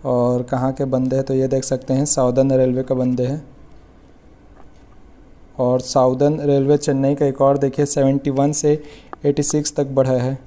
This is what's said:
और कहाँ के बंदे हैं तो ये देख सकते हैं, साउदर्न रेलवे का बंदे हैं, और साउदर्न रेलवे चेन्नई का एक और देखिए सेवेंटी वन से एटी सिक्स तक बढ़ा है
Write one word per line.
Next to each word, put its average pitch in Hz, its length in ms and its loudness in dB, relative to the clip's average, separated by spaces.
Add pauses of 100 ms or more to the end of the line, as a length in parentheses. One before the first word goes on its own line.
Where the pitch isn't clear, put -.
और 123 380 0
कहाँ 127 300 -2
के 139 120 -4
बंदे 127 300 -2
हैं 135 100 -2
तो 135 80 -4
ये 131 140 0
देख 131 160 -2
सकते 131 300 -4
हैं, 139 120 2
साउदर्न 135 460 2
रेलवे 127 320 2
का 131 120 -2
बंदे 127 300 0
हैं, 143 200 -6 (2000)
और 127 240 2
साउदर्न 131 600 2
रेलवे 143 360 2
चेन्नई 139 380 0
का 147 100 0
एक 135 160 -2
और 139 160 4
देखिए 139 280 0
सेवेंटी 139 460 0
वन 139 220 0
से 151 280 0 (440)
एटी 143 180 0
सिक्स 147 320 -2
तक 143 140 -2
बढ़ा 131 240 0
है 127 340 -2